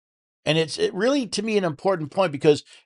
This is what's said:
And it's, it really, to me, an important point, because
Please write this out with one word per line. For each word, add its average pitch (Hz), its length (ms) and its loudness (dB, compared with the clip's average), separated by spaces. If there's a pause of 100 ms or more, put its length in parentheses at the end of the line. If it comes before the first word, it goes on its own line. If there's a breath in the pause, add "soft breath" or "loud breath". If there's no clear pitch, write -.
(440)
And 151 120 0
it's, 160 220 -2
it - 160 0
really, 254 320 0
to 202 160 -6
me, 214 160 -2
an 190 60 2
important 160 460 -2
point, 165 220 0
because 143 320 2 (220 soft breath)